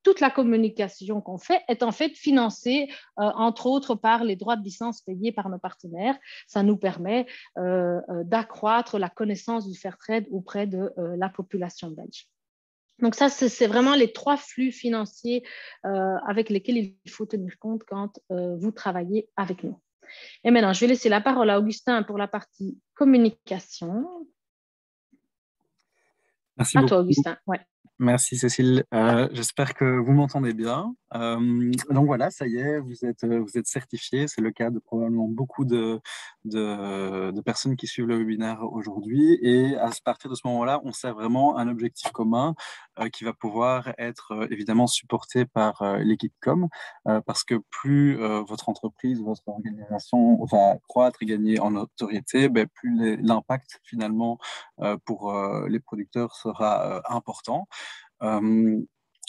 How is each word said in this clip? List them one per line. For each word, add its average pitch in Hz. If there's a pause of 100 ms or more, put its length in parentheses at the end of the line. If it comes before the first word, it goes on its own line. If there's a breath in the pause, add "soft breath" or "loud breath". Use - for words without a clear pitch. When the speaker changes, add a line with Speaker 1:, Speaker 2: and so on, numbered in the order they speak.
Speaker 1:
toute 392
la 269
communication 220
qu'on 175
fait 339
est 240
en 233
fait 311
financée, 269 (280 loud breath)
euh, 208
entre 226
autres, 269
par 226
les 202
droits 214
de 208
licence 220
payés 196
par 202
nos 185
partenaires. 185 (300 loud breath)
Ça 202
nous 208
permet, 190 (300 loud breath)
euh, 180
euh, 170
d'accroître 220
la 185
connaissance 208
du 180
Fairtrade 214
auprès 202
de, 190
euh, 175
la 185
population 180
belge. - (720)
Donc 226
ça, 285
c'est, 262
c'est -
vraiment 247
les 233
trois 285
flux 262
financiers, 240 (400 loud breath)
euh, 190 (120)
avec 214
lesquels 214
il 196
faut 214
tenir 190
compte 220
quand, 202 (120)
euh, 180
vous 202
travaillez 190
avec 185
nous. - (640 loud breath)
Et 233
maintenant, 214
je 180
vais 240
laisser 247
la 208
parole 247
à 202
Augustin 214
pour 202
la 202
partie - (160)
communication. 226 (2500)
Speaker 2:
Merci -
Speaker 1:
À -
toi, -
Speaker 2:
beaucoup. 180
Speaker 1:
Augustin. 165 (100)
Ouais. 185 (380)
Speaker 2:
Merci, 123
Cécile. 127 (100)
Euh, 117
j'espère 123
que -
vous 127
m'entendez 139
bien. 131 (200)
Euh, 120 (200)
donc 139
voilà, 131
ça 135
y 117
est, 143
vous 123
êtes, 120
euh, 117
vous 104
êtes 117
certifié. -
C'est -
le 110
cas 117
de 110
probablement 113
beaucoup 131
de, 113 (440 loud breath)
de, 101
de 101
personnes 127
qui 127
suivent 120
le 117
webinaire 110
aujourd'hui. 113
Et 127
à 117 (120)
partir 131
de 127
ce 120
moment-là, 127
on 131
sert 120
vraiment 123
un 120
objectif 120
commun, 120 (440 loud breath)
euh, 113
qui -
va 113
pouvoir 123
être, 120
euh, 107
évidemment 113
supporté -
par, 107
euh, 101
l'équipe 107
com, 170 (400 loud breath)
euh, 110
parce -
que 120 (140)
plus, 143
euh, 107
votre 107
entreprise, 123
votre 107
organisation 107
va 101 (100)
croître 123
et 110
gagner 107
en 104
notoriété, 107
ben, 113
plus 120
les, 110
l'impact 117
finalement, 113 (420 loud breath)
euh, 104
pour, 101
euh, 101
les 113
producteurs 110
sera, 107
euh, 135
important. 120 (540 loud breath)
Euh, 110 (500)